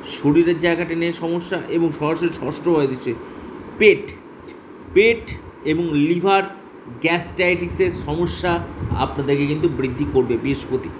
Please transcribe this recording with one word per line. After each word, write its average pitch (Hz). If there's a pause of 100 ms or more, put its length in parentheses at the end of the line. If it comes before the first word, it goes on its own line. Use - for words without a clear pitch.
শরীরের 165
জায়গাটা 170
নিয়ে 170
সমস্যা 170
এবং 165
সরাসরি 165
ষষ্ঠভাবে 151
দিচ্ছে 127 (640)
পেট, - (840)
পেট 226 (300)
এবং 160
লিভার 175 (600)
গ্যাস্ট্রাইটিসের 175
সমস্যা 170 (260)
আপনাদেরকে 139
কিন্তু 156
বৃদ্ধি 131
করবে 120
বৃহস্পতি। 131 (120)